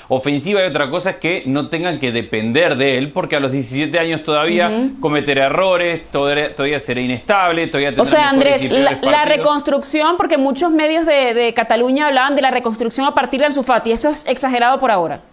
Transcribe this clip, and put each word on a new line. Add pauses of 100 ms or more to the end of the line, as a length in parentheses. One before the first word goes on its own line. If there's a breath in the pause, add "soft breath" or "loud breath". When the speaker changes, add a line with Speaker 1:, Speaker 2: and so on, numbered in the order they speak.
Speaker 1:
ofensiva
y
otra
cosa
es
que
no
tengan
que
depender
de
él,
porque
a
los
diecisiete
años
todavía
Speaker 2:
Ujú.
Speaker 1:
cometerá
errores, (100)
todavía,
todavía
será
inestable,
todavía
Speaker 2:
O
Speaker 1:
tendrá
Speaker 2:
sea, (140)
Speaker 1:
mejores
Speaker 2:
Andrés,
Speaker 1:
y
peores
Speaker 2:
la,
la
Speaker 1:
partidos.
Speaker 2:
reconstrucción,
porque
muchos
medios
de,
de
Cataluña
hablaban
de
la
reconstrucción
a
partir
de
Ansu
Fati,
¿eso
es
exagerado
por
ahora? (140)